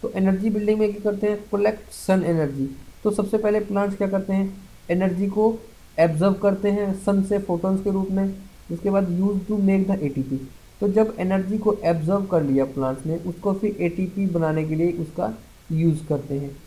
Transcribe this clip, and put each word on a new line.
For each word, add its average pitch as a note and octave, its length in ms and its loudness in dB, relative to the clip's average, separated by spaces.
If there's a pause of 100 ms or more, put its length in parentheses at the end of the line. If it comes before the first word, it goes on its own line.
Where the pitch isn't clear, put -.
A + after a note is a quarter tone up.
तो - 120 -6
energy F#3+ 360 2
building G#3+ 300 2
में G#3 120 2
क्या G#3 180 -2
करते G3+ 160 -2
हैं? G#3 260 -2
Collect G#3 400 -2
sun F#3+ 320 2
energy। C#3 460 0 (340)
तो G#3 60 4
सबसे G#3 280 0
पहले G#3+ 220 2
plants G3+ 360 -2
क्या G3+ 120 -2
करते F#3+ 240 -2
हैं? F#3+ 240 0 (340)
एनर्जी F#3 360 0
को G#3+ 320 2 (400)
absorb E3+ 400 4
करते G3+ 320 2
हैं G3+ 240 0
sun G3 280 2
से G3+ 160 2
photons F#3+ 460 0
के G3+ 60 2
रूप F#3+ 200 0
में, F#3+ 240 0 (380)
उसके E3+ 180 -2
बाद F#3 300 2
use G3+ 200 2 (100)
to G#3+ 100 0
make F#3+ 260 4
the G3 120 0
एटीपी। C3+ 500 -4 (320)
तो G3+ 80 2
जब G#3+ 300 2
एनर्जी F#3+ 400 0
को G#3+ 160 2 (100)
absorb E3+ 420 2
कर E3+ 160 2
लिया C3+ 220 2
plants C3 420 -4
ने, D#3+ 100 -2
उसको F3 360 -4
फिर G3+ 280 -2
एटीपी F#3 460 -2
बनाने D#3+ 380 0
के D#3 100 -2
लिए E3+ 180 2
उसका F3+ 420 -4 (380)
यूज़ D#3+ 340 2
करते C#3+ 280 -4
हैं। C#3 220 -6 (100)